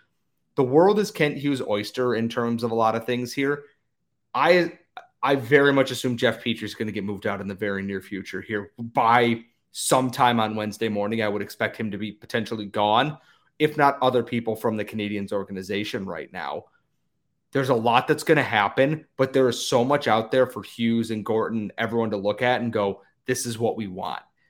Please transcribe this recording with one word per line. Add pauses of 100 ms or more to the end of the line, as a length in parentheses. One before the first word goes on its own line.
(540)
The
world
is
Kent
Hughes'
oyster
in
terms
of
a
lot
of
things
here. (680)
I, (440)
I
very
much
assume
Jeff
Petrie
is
gonna
get
moved
out
in
the
very
near
future
here.
By (280)
sometime
on
Wednesday
morning,
I
would
expect
him
to
be
potentially
gone, (400)
if
not
other
people
from
the
Canadiens
organization
right
now. (880)
There's
a
lot
that's
gonna
happen, (100)
but
there
is
so
much
out
there
for
Hughes
and
Gorton,
everyone
to
look
at
and
go, (220)
"This
is
what
we
want." (300)